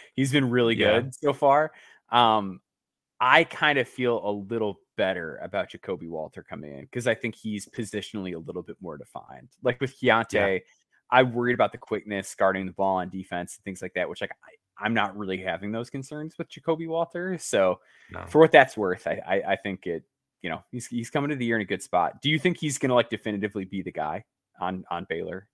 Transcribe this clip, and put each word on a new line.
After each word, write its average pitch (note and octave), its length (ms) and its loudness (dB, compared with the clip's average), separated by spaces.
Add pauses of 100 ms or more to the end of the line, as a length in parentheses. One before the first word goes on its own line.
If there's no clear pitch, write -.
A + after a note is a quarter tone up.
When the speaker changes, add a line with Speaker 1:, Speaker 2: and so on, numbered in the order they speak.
(140)
Speaker 1:
he's C3 180 0
been C3+ 180 4
really A#2+ 240 4
Speaker 2:
Yeah. G#2+ 300 4
Speaker 1:
good C3 100 -10
so D3 180 0
far. C#3+ 400 4 (380)
Um, A2 500 4 (600)
I C#3 240 6
kind D3+ 340 2
of A#2+ 100 0
feel A#2+ 400 0
a G#2 40 0
little G#2 480 -4 (160)
better F2+ 420 -2
about F#2 320 -6
Jacoby E2+ 380 -10
Walter D#2+ 340 -10
coming D2+ 360 -14
in C#2 100 -18
'cause A#2+ 180 -8
I A#2 80 4
think A2+ 220 -6
he's G#2 320 -8
positionally G2+ 640 -8
a E2+ 40 -8
little E2 240 -10
bit E2 180 -16
more D#2+ 180 -12
defined. C2 520 -18 (120)
Like, B2 180 -2
with C3+ 200 -8
Keontae, A#2 300 4
Speaker 2:
Yeah. G2+ 200 2 (600)
Speaker 1:
I B2+ 140 8
worried A#2+ 300 0
about A2+ 180 2
the - 60 -14
quickness G2+ 560 -6
guarding F#2+ 320 2
the F2+ 60 -10
ball F#2+ 260 0
on F2+ 120 -6
defense F2+ 460 -8
and - 80 -20
things F#2+ 180 -10
like F#2 120 -10
that, F2 160 -2
which, F2+ 120 -12
like, G2 100 -8 (120)
I, - 420 -14
I'm A2+ 80 0
not G2+ 220 -2
really F#2+ 260 -4
having F#2 300 -6
those A2+ 180 -8
concerns D3+ 480 -12
with E3 120 -10
Jacoby E3 380 -4
Walter. E3+ 500 -4
So F#2+ 420 2 (280)
Speaker 2:
No. F2+ 200 -14
Speaker 1:
for D3 120 6
what D#3+ 120 10
that's C#3 240 8
worth, F#2 300 -2
I, F2 200 -2
I, F#2+ 260 0
I F#2+ 40 4
think F#2+ 300 -8
it, E2 180 -6 (380)
you F2 80 -6
know, D#2 220 -8
he's, B2 160 -10
he's A#2 220 -6
coming C#3+ 200 -2
to D3+ 60 -4
the B2+ 80 -4
year A#2 120 2
in A2 60 0
a F#2+ 40 -4
good F#2+ 160 -4
spot. - 400 -2
Do D3 80 0
you D#3 80 2
think F3 200 0
he's D3 200 -4
gonna, B2+ 160 2
like, A#2+ 160 4
definitively G#2 540 -4
be F#2 180 -8
the F2+ 100 -10
guy D#2 320 -6 (360)
on, F#2 300 -6
on F2 180 -6
Baylor? E2+ 440 -8